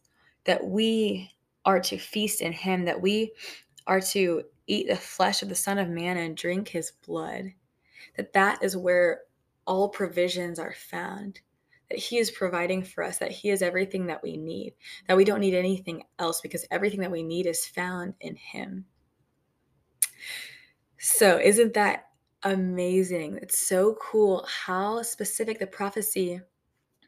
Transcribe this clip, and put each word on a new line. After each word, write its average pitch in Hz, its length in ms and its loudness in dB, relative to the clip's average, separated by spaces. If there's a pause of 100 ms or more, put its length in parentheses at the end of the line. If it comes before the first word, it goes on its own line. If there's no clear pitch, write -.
(440)
that - 220 2
we 208 640 0 (340)
are 190 160 4
to 185 180 -4
feast 208 420 -4
in 170 120 -2
him, 180 340 -2
that 170 140 -2
we 214 320 2 (540)
are 190 140 4
to 185 420 2 (240)
eat - 220 0
the - 80 2
flesh - 460 0
of 202 60 -8
the 185 60 -8
Son 202 240 0
of 185 100 0
Man 170 280 -4
and 165 200 -6
drink 185 320 -4
his 160 240 -6 (140)
blood, 165 380 -6 (720)
that - 160 -8
that 196 300 4
is 190 140 -2
where 180 460 4 (440)
all 190 220 2
provisions 175 720 -2
are - 160 -10
found, 196 680 -10 (480)
that - 100 -6
he 240 200 -4
is 220 120 2
providing 180 520 -2
for 185 200 -8
us, 185 160 -4
that - 140 -4
he 202 180 -4
is 196 120 2
everything 185 440 0
that 160 160 -6
we 165 140 -8
need, 160 380 -10 (340)
that 185 80 6
we 196 80 10
don't 202 160 4
need 190 140 4
anything 185 480 0 (160)
else 165 220 -2
because - 300 -8
everything 196 300 0
that 185 100 -2
we 165 120 -4
need 170 240 -2
is 165 200 0
found 180 540 -6
in - 160 -12
him. - 480 -12 (2250)
So 190 400 6
isn't 214 360 6
that - 340 2 (340)
amazing? 180 1000 0
It's - 180 -4
so 196 420 4
cool 202 460 4
how 202 540 -2
specific 220 580 -4
the 190 80 -4
prophecy 190 760 -4 (640)